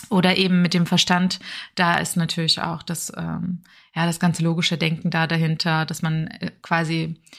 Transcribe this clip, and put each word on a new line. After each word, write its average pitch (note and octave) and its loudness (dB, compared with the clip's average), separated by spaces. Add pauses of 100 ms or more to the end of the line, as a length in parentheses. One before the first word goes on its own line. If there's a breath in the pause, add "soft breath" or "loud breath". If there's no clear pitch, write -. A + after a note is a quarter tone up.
Oder F#3 4
eben F3+ 4
mit F3 2
dem F3 2
Verstand, F3+ 2 (360 loud breath)
da E3+ 2
ist - -2
natürlich E3 0
auch D#3+ -4
das, - -8
ähm, F3 -6 (320 soft breath)
ja, E3 0
das E3 -2
ganze E3+ 2
logische E3 0
Denken D#3+ 0
da E3 2
dahinter, D#3+ 0
dass - -6
man, D#3+ 0
äh, - -8 (140)
quasi E3 -2 (180 loud breath)